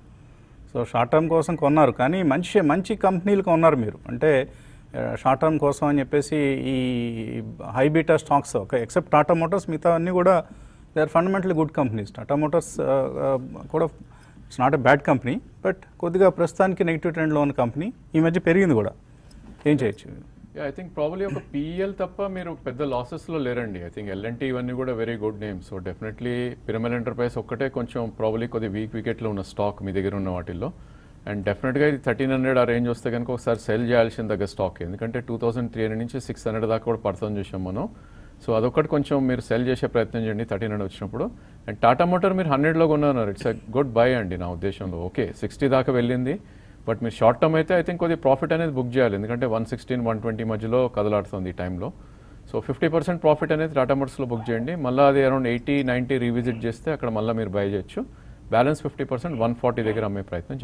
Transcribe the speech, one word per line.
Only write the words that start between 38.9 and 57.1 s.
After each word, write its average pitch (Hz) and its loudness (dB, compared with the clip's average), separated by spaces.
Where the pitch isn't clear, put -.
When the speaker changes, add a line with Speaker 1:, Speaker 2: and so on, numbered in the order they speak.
Speaker 2:
మీరు 127 0
sell 120 0
చేసే 131 0
ప్రయత్నం 113 -2
చేయండి 110 -4
థర్టీన్ 107 -4
హండ్రెడ్ 101 -4
వచ్చినప్పుడు. 123 -6
And 104 -10
Tata 151 6
Motor 185 2
మీరు 180 0
హండ్రెడ్లో 160 4
కొన్నారు, 143 2
it's 98 -6
a 113 0
good 135 2
buy 120 4
అండి 95 -2
నా 90 -6
ఉద్దేశంలో. 90 -4
ఓకే, 92 -4
సిక్స్టీ 131 -2
దాకా 131 2
వెళ్ళింది, 127 0
but 113 -2
మీరు 117 -4
షార్ట్ 120 4
టర్మ్ 160 4
అయితే 160 2
I 165 -2
think 175 -4
కొద్ది 165 0
ప్రాఫిట్ 151 2
అనేది 160 0
బుక్ 123 -2
చేయాలి, 120 4
ఎందుకంటే 117 -2
వన్ 113 0
సిక్స్టీన్, 123 -4
వన్ 110 0
ట్వంటీ 113 -4
మధ్యలో 113 0
కదలాడుతుంది 104 -2
ఈ 90 -6
టైంలో. 90 -6
So 113 -2
ఫిఫ్టీ 147 -2
పర్సెంట్ 165 0
ప్రాఫిట్ 156 4
అనేది 156 0
Tata 135 2
Motorsలో 135 -2
బుక్ 120 -4
చేయండి. 120 -2
మళ్ళీ 135 2
అది 139 6
around 131 2
ఎయిటీ, 120 0
నైంటీ 127 0
రీవిజిట్ 120 -2
చేస్తే 117 -4
అక్కడ 123 -4
మళ్ళీ 110 0